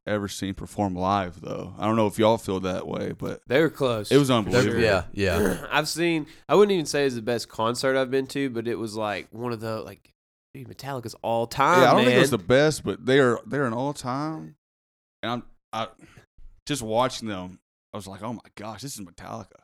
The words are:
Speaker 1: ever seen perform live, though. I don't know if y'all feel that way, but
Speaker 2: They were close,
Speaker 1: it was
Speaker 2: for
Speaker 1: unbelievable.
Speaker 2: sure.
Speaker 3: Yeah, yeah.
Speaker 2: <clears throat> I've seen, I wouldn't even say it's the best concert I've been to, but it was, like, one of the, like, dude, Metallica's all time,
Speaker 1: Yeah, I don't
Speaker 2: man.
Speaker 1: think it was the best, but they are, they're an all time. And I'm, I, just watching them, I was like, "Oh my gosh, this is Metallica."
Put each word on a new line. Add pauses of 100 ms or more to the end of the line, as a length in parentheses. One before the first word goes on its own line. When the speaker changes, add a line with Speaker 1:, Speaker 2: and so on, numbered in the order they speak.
Speaker 1:
ever
seen
perform
live,
though.
I
don't
know
if
y'all
feel
that
way,
but
Speaker 2:
They
were
close,
Speaker 1:
it
was
Speaker 2:
for
Speaker 1:
unbelievable.
Speaker 2:
sure.
Speaker 3:
Yeah, (100)
yeah.
Speaker 2:
<clears throat>
I've
seen, (240)
I
wouldn't
even
say
it's
the
best
concert
I've
been
to,
but
it
was,
like,
one
of
the,
like, (420)
dude,
Metallica's
all
time,
Speaker 1:
Yeah,
I
don't
Speaker 2:
man.
Speaker 1:
think
it
was
the
best,
but
they
are,
they're
an
all
time. (680)
And
I'm, (300)
I, (760)
just
watching
them, (340)
I
was
like,
"Oh
my (140)
gosh,
this
is
Metallica."